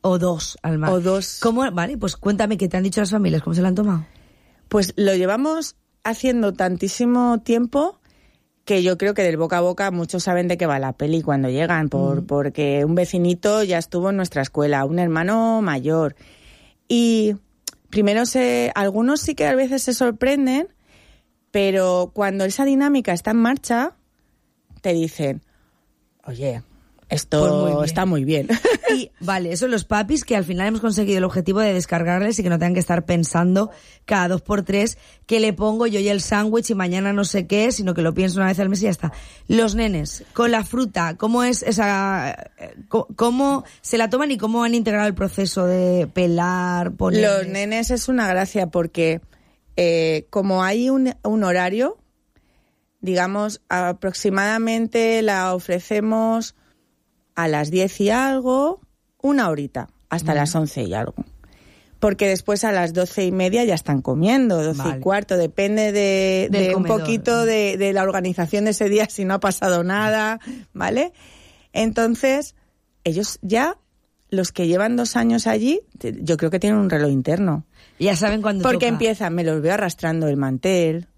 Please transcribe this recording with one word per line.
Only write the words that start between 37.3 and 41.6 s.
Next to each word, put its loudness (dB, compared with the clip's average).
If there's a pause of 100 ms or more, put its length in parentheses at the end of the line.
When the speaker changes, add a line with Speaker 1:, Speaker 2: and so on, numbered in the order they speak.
Speaker 1:
qué, 2
sino -2
que -2
lo 0
pienso 0
una 2
vez 0
al 0
mes -2
y -2
ya 2
está. -4 (380)
Los 2
nenes, -2
con 2
la 0
fruta, -2
¿cómo 0
es 0